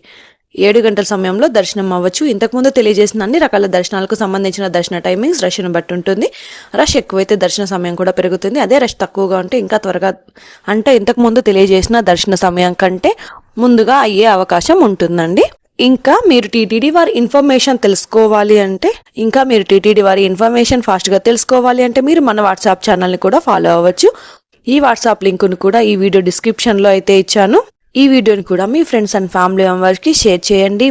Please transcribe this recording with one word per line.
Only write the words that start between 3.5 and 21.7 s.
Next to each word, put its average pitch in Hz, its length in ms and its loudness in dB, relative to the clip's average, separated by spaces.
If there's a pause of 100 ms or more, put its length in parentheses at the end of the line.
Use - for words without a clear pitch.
దర్శనాలకు 190 480 -4
సంబంధించిన 196 520 -4
దర్శన 175 320 -4
టైమింగ్స్ 220 420 -4
రష్ను 180 300 -4
బట్టి 170 220 -4
ఉంటుంది. 196 340 -2 (460)
రష్ - 240 0
ఎక్కువైతే 190 380 -2
దర్శన 185 300 -2
సమయం 175 300 -6
కూడా 185 160 -2
పెరుగుతుంది. 185 480 -4
అదే 240 180 2
రష్ 247 200 -2
తక్కువగా 190 400 -4
ఉంటే 185 200 -6
ఇంకా 214 200 -2
త్వరగా, 190 340 -4 (560)
అంటే 208 280 0
ఇంతకుముందు 226 460 0
తెలియజేసిన 190 600 2
దర్శన 185 340 0
సమయం 180 380 0
కంటే 190 380 -2 (460)
ముందుగా 240 420 2
అయ్యే 220 280 2
అవకాశం 185 560 2
ఉంటుందండి. 175 640 0 (340)
ఇంకా 254 360 2 (100)
మీరు 247 220 2
టీటీడీ 226 440 -2
వారి 339 240 2
ఇన్ఫర్మేషన్ 262 640 0
తెలుసుకోవాలి 214 800 2
అంటే, 196 320 -2 (260)
ఇంకా 226 260 0
మీరు 233 200 0
టీటీడీ 202 380 2
వారి 196 220 2
ఇన్ఫర్మేషన్ 233 600 0
ఫాస్ట్‌గా 190 380 -2
తెలుసుకోవాలి 247 600 0